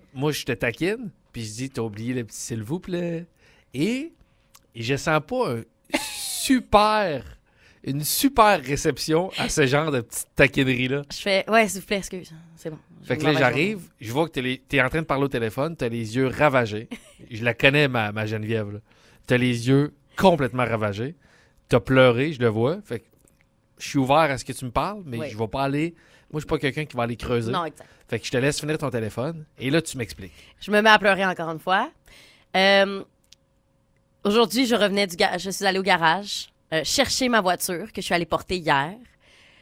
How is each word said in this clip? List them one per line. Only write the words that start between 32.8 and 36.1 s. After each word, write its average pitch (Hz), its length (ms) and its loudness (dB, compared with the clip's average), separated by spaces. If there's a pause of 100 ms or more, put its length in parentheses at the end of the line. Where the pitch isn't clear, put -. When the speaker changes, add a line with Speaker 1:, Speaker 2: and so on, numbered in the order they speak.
Speaker 2:
aujourd'hui, 220 420 2
je 226 80 2
revenais 202 320 2
du 170 100 -12
ga-, 185 220 0
je 175 120 -8
suis 190 140 -6
allée 190 140 2
au 190 60 -2
garage, 180 640 0 (240)